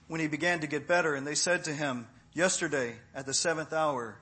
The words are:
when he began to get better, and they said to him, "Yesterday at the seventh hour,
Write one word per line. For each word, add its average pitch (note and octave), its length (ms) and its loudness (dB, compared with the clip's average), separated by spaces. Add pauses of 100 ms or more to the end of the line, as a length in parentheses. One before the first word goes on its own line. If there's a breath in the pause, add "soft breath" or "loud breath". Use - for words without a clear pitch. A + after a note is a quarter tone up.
when D#3+ 120 -4
he D#3 80 2
began D#3+ 320 0
to D3+ 80 -2
get D3 220 -4
better, E3+ 260 4
and C3+ 100 -4
they D3 100 -4
said F3 300 2
to D#3 80 -2
him, C3+ 360 -2 (240 soft breath)
"Yesterday C#3+ 680 0 (160)
at C3+ 100 -8
the C3+ 80 -4
seventh D#3+ 380 0
hour, C3+ 500 0